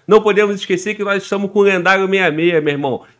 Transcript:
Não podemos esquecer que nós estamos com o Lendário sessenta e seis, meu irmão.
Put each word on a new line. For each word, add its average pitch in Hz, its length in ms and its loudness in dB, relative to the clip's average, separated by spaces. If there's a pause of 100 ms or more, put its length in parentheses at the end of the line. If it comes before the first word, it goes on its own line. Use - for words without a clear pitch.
Não 208 160 6
podemos 208 340 0
esquecer 190 380 -4
que 208 100 -6
nós 196 180 -4
estamos 202 280 -4
com 208 80 -4
o 202 40 4
Lendário 190 440 2
sessenta 180 360 0
e 170 80 2
seis, 160 140 0
meu 147 80 0
irmão. 139 340 -6 (140)